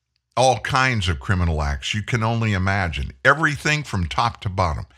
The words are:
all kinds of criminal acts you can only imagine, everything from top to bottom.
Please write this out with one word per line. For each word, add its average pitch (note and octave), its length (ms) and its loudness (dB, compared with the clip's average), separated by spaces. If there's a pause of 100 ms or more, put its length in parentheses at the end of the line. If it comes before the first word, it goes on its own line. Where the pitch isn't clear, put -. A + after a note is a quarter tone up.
(360)
all B2 260 4
kinds B2+ 460 2
of D#2+ 120 0
criminal E2+ 420 0
acts C#2+ 320 -4
you G#2+ 80 -2
can A2 220 -2
only A2+ 300 0
imagine, F#2 600 -2 (100)
everything D3+ 600 2
from F2+ 240 -4
top A#2+ 340 -2
to A2 80 -6
bottom. E2+ 380 -2 (100)